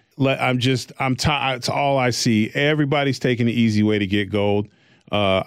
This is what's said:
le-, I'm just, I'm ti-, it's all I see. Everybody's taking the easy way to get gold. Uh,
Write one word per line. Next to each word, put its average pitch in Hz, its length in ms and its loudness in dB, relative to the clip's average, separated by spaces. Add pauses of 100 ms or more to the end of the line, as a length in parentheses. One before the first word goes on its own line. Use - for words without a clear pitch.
(160)
le-, 135 200 0
I'm 127 220 -2
just, 127 400 -2
I'm 131 180 -2
ti-, 160 140 -2
it's 131 380 -4
all 139 300 0
I 127 120 2
see. 113 440 0
Everybody's 143 640 0
taking 123 280 0
the 117 60 0
easy 110 300 2
way 107 160 2
to 101 80 0
get 101 240 -2
gold. 104 380 0 (440)
Uh, 95 340 2